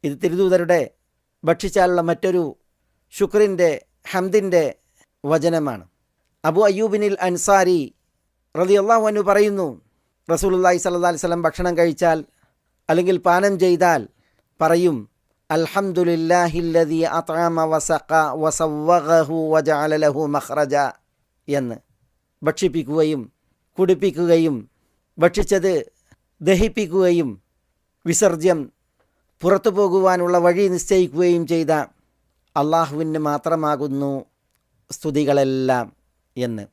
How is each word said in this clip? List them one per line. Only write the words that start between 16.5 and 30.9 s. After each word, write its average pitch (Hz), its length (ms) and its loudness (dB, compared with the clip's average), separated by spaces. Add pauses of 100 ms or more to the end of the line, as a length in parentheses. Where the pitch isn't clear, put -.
അത്അമ 165 580 -2
വസഖ 156 480 -2 (220)
വസവ്വഗഹു 156 1040 0 (140)
വജഅല 151 440 0
ലഹു 151 300 0
മഖ്റജ" 143 500 -2 (720)
എന്ന്. 131 300 -4 (640)
ഭക്ഷിപ്പിക്കുകയും 156 800 -2 (560)
കുടിപ്പിക്കുകയും 170 800 2 (640)
ഭക്ഷിച്ചത് 185 560 0 (680)
ദഹിപ്പിക്കുകയും 180 880 0 (760)
വിസർജ്യം 170 540 0 (840)
പുറത്തു 196 280 2
പോകുവാനുള്ള 185 680 2
വഴി 175 300 2
നിശ്ചയിക്കുകയും 175 800 0